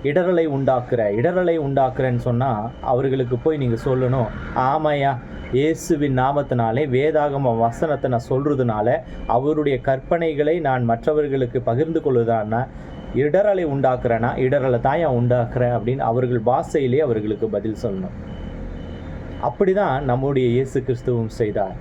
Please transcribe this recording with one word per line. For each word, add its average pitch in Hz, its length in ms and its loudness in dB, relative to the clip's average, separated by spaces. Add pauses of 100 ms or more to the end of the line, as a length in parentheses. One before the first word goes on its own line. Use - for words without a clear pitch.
"இடறலை 170 440 2
உண்டாக்குற, 127 640 0
இடறலை 165 480 2
உண்டாக்குறேன்னு" 135 560 0
சொன்னா, 120 560 -2 (100)
அவர்களுக்கு 127 560 0
போய் 156 200 0
நீங்க 123 180 0 (100)
சொல்லணும், 127 420 0 (280)
"ஆமையா, 139 640 0 (340)
இயேசுவின் 147 680 0
நாமத்தினாலே 131 720 0
வேதாகம 139 680 2
வசனத்தை 127 520 0
நான் 120 200 -2
சொல்றதுனால, 127 680 2 (280)
அவருடைய 143 560 2
கற்பனைகளை 156 800 0
நான் 131 220 2
மற்றவர்களுக்கு 131 800 0
பகிர்ந்து 156 380 0
கொள்வதானா, 113 680 2 (480)
இடறலை 180 500 2
உண்டாக்குறேனா, 127 720 2
இடறலை 127 420 2
தான் 135 180 2
ஏன் 170 80 2
உண்டாக்குறேன்?" 123 760 2
அப்படின்னு 120 180 -2
அவர்கள் 123 420 0
பாஷையிலே 131 600 2
அவர்களுக்கு 107 500 0
பதில் 104 340 -4
சொல்லணும். 101 320 -4 (1300)
அப்படிதான் 185 600 0
நம்முடைய 131 460 0
இயேசு 127 340 0
கிறிஸ்துவும் 120 460 -2
செய்தார். 101 540 -2